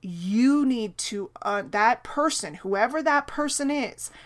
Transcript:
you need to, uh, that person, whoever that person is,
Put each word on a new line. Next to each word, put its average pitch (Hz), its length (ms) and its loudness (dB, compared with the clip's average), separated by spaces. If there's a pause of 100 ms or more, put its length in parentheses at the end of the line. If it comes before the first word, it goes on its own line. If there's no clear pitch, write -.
you 208 600 2
need 226 320 -2
to, - 340 -8 (120)
uh, 202 280 -2
that 220 320 2
person, 285 520 -2
whoever 226 480 0
that 285 240 2
person 285 440 -2
is, 277 400 -4 (160)